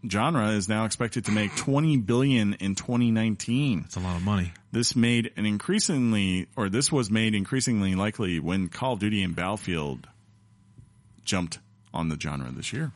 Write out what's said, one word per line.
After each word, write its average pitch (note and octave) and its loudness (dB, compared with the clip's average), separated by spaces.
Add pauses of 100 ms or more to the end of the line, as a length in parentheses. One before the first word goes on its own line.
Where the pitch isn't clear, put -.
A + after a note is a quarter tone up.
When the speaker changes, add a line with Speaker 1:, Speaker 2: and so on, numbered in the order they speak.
(100)
Speaker 1:
genre A2 2
is G2+ 0
now A2 2
expected A2+ -4
to - 0
make G#2 0
twenty D3 2
billion A#2+ 2
in F#2+ -2
twenty A#2+ 2
nineteen. A2+ 0
Speaker 2:
That's - -12
a - -4
lot F2+ -2
of F2 -2
money. F#2 0 (180)
Speaker 1:
This A#2 0
made A#2 2
an G2+ -2
increasingly, G#2 0
or G#2 -2
this G#2+ 0
was B2 0
made A2 2
increasingly G#2 0
likely F#2+ 0
when F2 -2
Call B2+ -2
of G2+ -4
Duty G#2 0
and F2 -2
Battlefield E2+ -4 (1160)
jumped F2 -2 (340)
on E2 -2
the D2+ -4
genre C#2+ -6
this C2 -8
year. D#3 -4